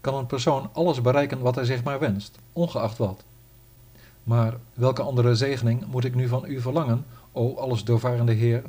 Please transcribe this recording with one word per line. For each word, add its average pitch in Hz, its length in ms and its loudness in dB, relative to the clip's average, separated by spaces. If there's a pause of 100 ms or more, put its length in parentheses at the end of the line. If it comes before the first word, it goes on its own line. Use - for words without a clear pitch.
kan 135 140 -2
een 135 100 -4
persoon 135 480 0
alles 160 280 0
bereiken 135 380 2
wat 123 160 0
hij 131 100 -2
zich 120 180 -2
maar 139 160 -4
wenst, 104 380 -2 (160)
ongeacht 117 440 -2
wat. 101 260 -2 (1000)
Maar 117 340 2 (160)
welke 127 280 0
andere 123 340 4
zegening 120 500 0
moet 127 200 -4
ik 123 100 -2
nu 127 120 0
van 127 180 -2
u 135 160 -6
verlangen, 131 440 0 (260)
o 127 240 -2
alles 123 280 -4
doorvarende 117 500 2
Heer, 117 360 2